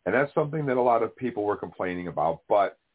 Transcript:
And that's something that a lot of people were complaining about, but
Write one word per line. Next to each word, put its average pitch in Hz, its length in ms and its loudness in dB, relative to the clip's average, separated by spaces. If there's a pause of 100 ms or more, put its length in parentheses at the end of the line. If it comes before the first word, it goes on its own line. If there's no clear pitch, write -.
And 95 80 0
that's 139 200 0
something 151 300 -2
that 127 140 0
a 120 40 4
lot 117 200 4
of 110 120 -4
people 113 300 -4
were 101 140 0
complaining 90 500 -6
about, 78 400 -2
but 101 300 2 (160)